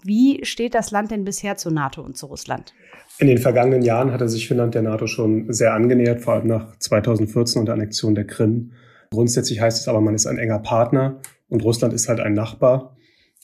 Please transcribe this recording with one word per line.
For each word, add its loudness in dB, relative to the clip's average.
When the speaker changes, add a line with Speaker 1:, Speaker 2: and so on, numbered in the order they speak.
Speaker 1:
Wie 4
steht -4
das 0
Land -2
denn -4
bisher -6
zur -4
nato -4
und -14
zu -14
Russland? -12
Speaker 2:
In 4
den 6
vergangenen 2
Jahren 2
hatte -2
sich -4
Finnland 0
der 0
nato -2
schon -2
sehr 2
angenähert, 2
vor 0
allem 0
nach -2
zweitausendvierzehn 0
und 0
der -2
Annexion -2
der -2
Krim. -2
Grundsätzlich 0
heißt 0
es -8
aber, 2
man 2
ist 0
ein -4
enger -2
Partner 0
und 0
Russland 2
ist -2
halt 0
ein 0
Nachbar. 0